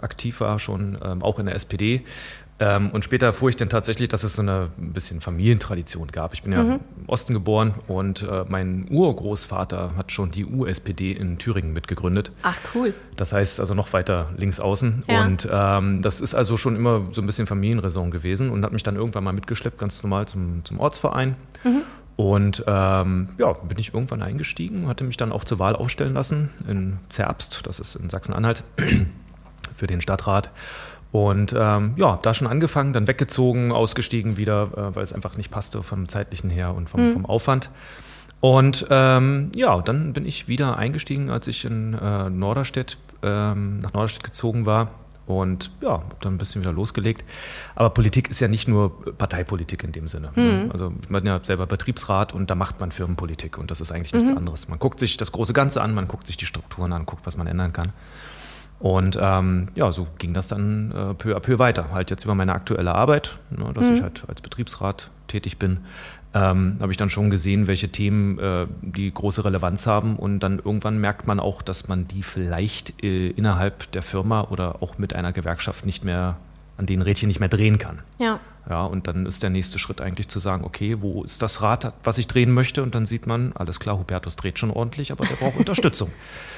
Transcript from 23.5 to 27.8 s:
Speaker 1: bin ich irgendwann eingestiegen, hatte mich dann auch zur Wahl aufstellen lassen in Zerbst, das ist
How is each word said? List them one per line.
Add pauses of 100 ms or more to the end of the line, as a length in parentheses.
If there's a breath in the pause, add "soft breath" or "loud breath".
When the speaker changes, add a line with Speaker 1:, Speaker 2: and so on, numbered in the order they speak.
Speaker 1:
bin
ich
irgendwann
eingestiegen,
hatte
mich
dann
auch
zur
Wahl
aufstellen
lassen (180)
in (140)
Zerbst,
das
ist